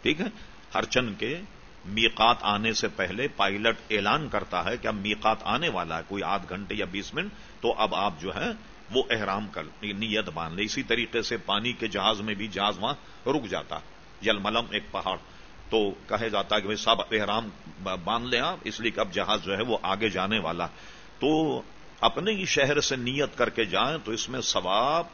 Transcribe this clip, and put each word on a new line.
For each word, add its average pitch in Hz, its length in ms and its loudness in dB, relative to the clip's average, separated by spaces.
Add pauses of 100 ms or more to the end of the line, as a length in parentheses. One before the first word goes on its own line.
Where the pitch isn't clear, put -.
ٹھیک 151 200 2
ہے، 233 40 0 (500)
ہر 95 80 4
چند 123 360 0
کے 139 220 -2 (440)
میقات 110 560 6
آنے 104 320 2
سے 107 140 0
پہلے 98 400 -2
پائلٹ 104 480 2 (140)
اعلان 107 400 2
کرتا 90 360 0
ہے 117 120 0
کہ 113 100 -4
اب 107 80 0
میقات 104 460 2
آنے 123 280 2
والا 85 280 -2
ہے، 85 100 -4
کوئی 98 160 -4
آدھ 90 260 0
گھنٹے 98 260 -6
یا 101 100 0
بیس 95 280 -6
منٹ، 185 180 -4 (300)
تو - 160 4
اب - 180 2
آپ 95 240 2
جو 90 160 -6
ہے 120 120 -2 (440)
وہ 123 180 4
احرام 104 380 0
کر 85 160 -6 (180)
نیت 104 480 0
باندھ 82 260 -4
لیں۔ 101 100 0
اسی 127 180 -4
طریقے 117 380 0
سے 117 160 -2
پانی 107 360 0
کے 113 140 -4
جہاز 101 340 2
میں 107 140 -2
بھی 104 120 -6
جہاز 98 320 0
وہاں 117 140 0 (340)
رک 139 220 2
جاتا، 82 300 -4 (460)
یلملم 107 440 2
ایک 104 220 -2
پہاڑ، 92 260 -2 (520)
تو 104 220 4 (160)
کہا 110 200 0
جاتا 104 280 0
ہے 107 60 4
کہ 95 60 -4
بھئی 107 100 0
صاحب 113 240 4 (100)
احرام 107 380 0 (540)
باندھ 113 240 -2
لیں 117 140 2
آپ، 170 220 -2
اس - 160 -6
لیے 113 120 0
کہ 98 80 -4
اب 104 120 2
جہاز 98 320 0
جو 95 140 0
ہے 104 40 0
وہ 117 200 2
آگے 101 280 2
جانے 98 300 0
والا۔ 85 280 -2 (520)
تو 147 420 2 (380)
اپنے 165 320 2
ہی 190 140 -2
شہر 143 340 4
سے 139 160 0
نیت 131 420 -2
کر 117 120 4
کے 113 160 2
جائیں 110 380 2
تو 107 80 -4
اس 117 180 -2
میں 127 120 -4
ثواب 113 720 2